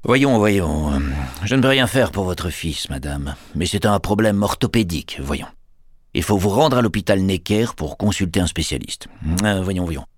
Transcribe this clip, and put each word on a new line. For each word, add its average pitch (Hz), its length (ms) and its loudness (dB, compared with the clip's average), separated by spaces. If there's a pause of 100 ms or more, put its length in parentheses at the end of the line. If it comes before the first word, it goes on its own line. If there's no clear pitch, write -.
Voyons, 135 340 4
voyons, 82 540 2
euh, 69 60 0 (460)
je 110 100 0
ne 135 80 4
peux 131 60 4
rien 135 180 4
faire 117 240 2
pour 98 140 -2
votre 90 260 -2
fils, - 380 -6
madame, 69 480 -6 (180)
mais 82 120 0
c'est 98 200 -2
un 101 140 2
problème 104 420 2
orthopédique, 98 800 -2
voyons. 73 240 -6 (680)
Il - 120 -2
faut 104 120 2
vous 98 120 2
rendre 127 300 4
à 123 40 4
l'hôpital 104 380 2
Necker 98 460 0 (100)
pour 76 200 -6
consulter 98 440 0
un 85 80 2
spécialiste. - 580 -6 (380)
Euh, 98 180 2
voyons, 92 220 -2
voyons. 78 200 -6 (140)